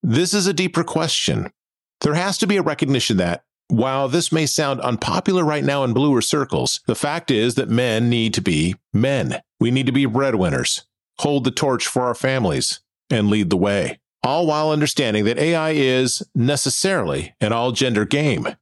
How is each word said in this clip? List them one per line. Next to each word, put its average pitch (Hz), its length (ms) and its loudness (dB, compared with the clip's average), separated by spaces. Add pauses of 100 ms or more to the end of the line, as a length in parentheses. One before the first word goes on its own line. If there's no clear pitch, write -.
This 165 320 2
is 196 140 2
a 196 80 0
deeper 175 280 0
question. - 680 -2 (500)
There 147 140 2
has 185 240 -2
to 214 80 0
be 202 100 2
a 180 60 0
recognition 139 540 0
that, 87 260 0 (240)
while 131 400 0
this 170 240 0
may 160 160 2
sound 139 340 -2
unpopular 165 640 0
right 147 180 0
now 139 200 0
in 120 100 0
bluer 131 280 2
circles, - 640 -2
the 113 80 0
fact 156 340 -4
is 117 260 2
that 120 140 -2
men 117 400 0
need 113 240 0
to - 80 -2
be 85 320 0 (180)
men. 131 480 0 (200)
We 113 100 2
need 131 160 0
to 131 60 0
be 135 160 2
breadwinners, 131 800 0 (320)
hold 143 240 0
the 123 80 0
torch 131 340 -2
for - 160 -2
our 123 140 -2
families, 127 640 -2 (320)
and 104 180 2
lead 101 220 2
the 95 60 2
way, 101 420 0 (240)
all 156 240 0
while 151 240 0
understanding 131 540 0
that 117 120 0
A 156 160 0
I 160 200 0
is 131 500 0 (100)
necessarily 127 1040 -2
an 107 140 0
all-gender 120 520 0
game. 143 560 0